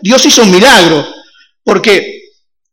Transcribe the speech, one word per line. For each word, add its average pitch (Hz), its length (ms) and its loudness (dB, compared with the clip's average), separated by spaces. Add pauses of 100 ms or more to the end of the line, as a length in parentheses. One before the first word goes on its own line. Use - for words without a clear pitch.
Dios 254 240 0
hizo 254 180 2
un 202 80 2
milagro. 180 560 2 (560)
Porque 180 600 -4 (500)